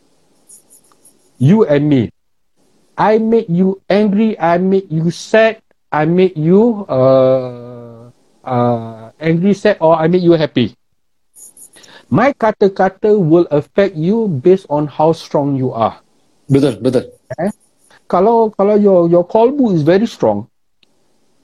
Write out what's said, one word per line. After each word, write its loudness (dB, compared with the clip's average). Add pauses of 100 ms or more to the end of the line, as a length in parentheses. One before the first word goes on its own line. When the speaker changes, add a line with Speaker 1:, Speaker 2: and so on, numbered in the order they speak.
(1400)
Speaker 1:
You 2
and 0
me. 0 (800)
I 0
make -2
you 0
angry, 0
I 0
make -2
you -2
sad, 0 (320)
I -2
make 0
you, 0
uh, -2 (320)
uh, -4
angry, 0
sad, 0
or 2
I -2
make 0
you 4
happy. -2 (1300)
My 0
kata-kata 0
will 2
affect -2
you -2
based 0
on -2
how -2
strong -4
you -4
are. -4 (500)
Speaker 2:
Betul, 0
betul. -2 (260)
Speaker 1:
Eh? -4 (560)
Kalau, 0
kalau 0
your, 2
your 2
qalbu 0
is 0
very 2
strong, -4 (960)